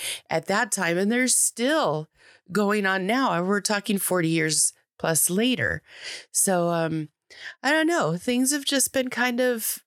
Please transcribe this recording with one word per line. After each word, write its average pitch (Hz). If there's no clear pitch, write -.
at 160
that 208
time, 170
and 202
they're 247
still 233
going 202
on 190
now. 240
And 175
we're 202
talking 202
forty 180
years 156
plus 165
later. 185
So, 175
um, 160
I 262
don't 320
know. 302
Things 247
have 285
just -
been 254
kind 247
of 247